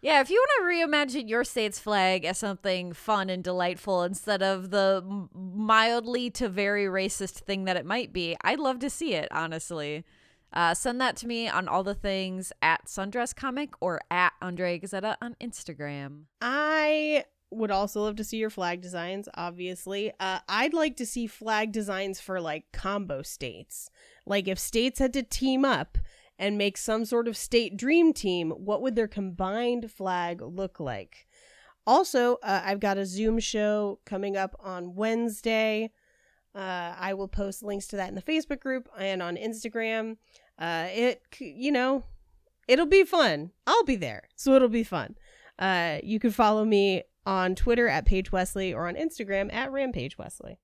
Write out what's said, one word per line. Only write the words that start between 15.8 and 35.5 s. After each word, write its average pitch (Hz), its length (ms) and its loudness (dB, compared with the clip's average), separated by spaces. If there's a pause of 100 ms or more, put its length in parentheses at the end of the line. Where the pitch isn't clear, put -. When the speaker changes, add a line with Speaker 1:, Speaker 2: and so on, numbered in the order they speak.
Speaker 2:
I 302 840 0 (260)
would 220 200 -4
also 202 300 0
love 208 140 -2
to 214 80 -6
see 220 140 -8
your 220 120 -2
flag 180 320 -4
designs, 180 540 -8
obviously. 180 840 -6
Uh, 190 280 -2
I'd 254 260 0
like 311 240 0
to 247 80 -6
see 233 220 -6
flag 220 460 -2
designs 196 480 -4
for, 185 180 -4
like, 156 320 -6
combo 190 500 -4
states. - 680 -12 (360)
Like, 196 220 0
if 190 120 -2
states 247 400 0
had 262 140 4
to 269 100 0
team 262 420 2
up 190 320 0 (440)
and 202 160 0
make 202 200 0
some 226 280 0
sort 233 220 0
of 220 80 -4
state 226 400 2
dream 320 380 6
team, 175 380 0
what 196 300 -2
would 247 140 -2
their 226 120 2
combined 214 840 -4
flag 175 500 -4
look 180 380 -8
like? 120 480 -8 (580)
Also, 247 580 4
uh, 196 200 0
I've 196 160 0
got 202 180 2
a 196 80 -2
Zoom 220 340 0
show 208 640 0
coming 202 320 -4
up 190 260 -4
on 180 320 -10
Wednesday. 220 960 0 (640)